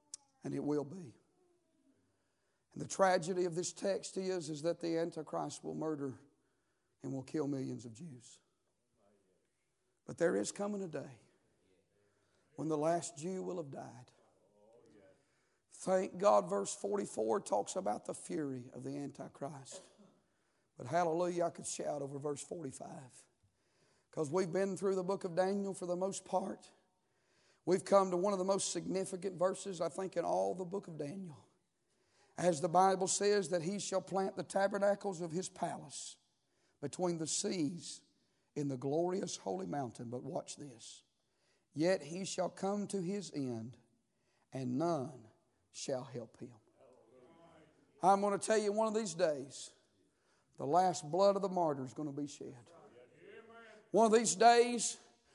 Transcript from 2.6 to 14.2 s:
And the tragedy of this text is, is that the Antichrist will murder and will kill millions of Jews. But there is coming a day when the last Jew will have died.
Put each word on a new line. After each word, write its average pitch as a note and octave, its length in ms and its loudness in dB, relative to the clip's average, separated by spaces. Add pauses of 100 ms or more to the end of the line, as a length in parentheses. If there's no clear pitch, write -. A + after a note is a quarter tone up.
And - 80 -8
the D3 60 -8
tragedy F#3 580 4
of E3+ 100 -2
this E3+ 160 -4
text - 460 -4
is, F#3 320 -4
is D3 140 -6
that E3+ 160 0
the E3 180 -2
Antichrist E3 680 -4
will D#3 120 -6
murder D3 400 -4 (880)
and C3+ 100 -6
will C3+ 80 -4
kill C#3+ 260 -4
millions C3 380 -6
of A2+ 80 -12
Jews. B2 460 -16 (1700)
But C#3+ 100 -12
there F3+ 180 4
is G3+ 160 0
coming G3+ 300 -4
a F#3+ 60 -4
day C#3 320 -10 (1400)
when D3 120 -4
the D#3 100 0
last E3 400 0
Jew F#3 260 -6
will F3+ 140 -6
have D3 140 -8
died. B2 400 -14 (1600)